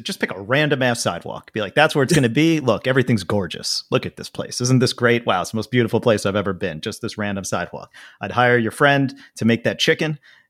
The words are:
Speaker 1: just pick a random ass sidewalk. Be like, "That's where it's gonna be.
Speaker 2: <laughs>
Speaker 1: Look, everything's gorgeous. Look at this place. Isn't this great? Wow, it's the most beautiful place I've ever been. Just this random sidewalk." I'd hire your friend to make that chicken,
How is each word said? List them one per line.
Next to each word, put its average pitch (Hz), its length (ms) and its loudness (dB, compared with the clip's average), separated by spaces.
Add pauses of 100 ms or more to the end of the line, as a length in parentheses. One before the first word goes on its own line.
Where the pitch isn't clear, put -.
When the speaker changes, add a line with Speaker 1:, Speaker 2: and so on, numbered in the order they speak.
Speaker 1:
just - 160 -10
pick - 120 -2
a 95 100 -10
random 135 420 0
ass 120 180 0
sidewalk. - 520 -6
Be 107 80 -4
like, 98 120 -6
"That's 151 220 4
where 143 80 4
it's 135 80 0
gonna 147 160 4
be. 151 320 2
Speaker 2:
<laughs> 127 100 0
Speaker 1:
Look, 101 160 0
everything's 127 380 2
gorgeous. - 680 -6
Look 127 140 0
at - 120 -12
this - 120 -14
place. - 300 -10
Isn't 123 200 2
this 120 120 2
great? 120 340 0
Wow, 95 160 0
it's 87 100 -8
the - 40 -6
most 107 160 -6
beautiful 117 300 2
place 110 240 2
I've 98 100 -2
ever 101 160 -2
been. 87 300 -8
Just - 200 -10
this 110 160 -10
random 101 280 -6
sidewalk." - 440 -8 (300)
I'd 101 140 -8
hire 123 240 4
your 110 140 0
friend 139 440 2 (220)
to - 80 -2
make 117 180 4
that 104 160 -2
chicken, 160 400 0 (300)